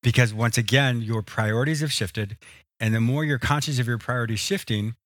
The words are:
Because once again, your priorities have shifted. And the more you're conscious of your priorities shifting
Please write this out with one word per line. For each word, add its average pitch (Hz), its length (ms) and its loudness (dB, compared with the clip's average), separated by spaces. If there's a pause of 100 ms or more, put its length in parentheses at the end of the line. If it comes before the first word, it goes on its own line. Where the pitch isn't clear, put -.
Because 117 300 4
once 110 240 0
again, 120 440 2
your 110 200 -4
priorities 117 580 -2
have 151 140 -2
shifted. 104 420 -4 (420)
And 110 160 0
the 113 60 2
more 127 240 2
you're 143 160 0
conscious 147 400 0
of 120 80 0
your 120 100 0
priorities 113 440 -2
shifting 107 540 -2 (100)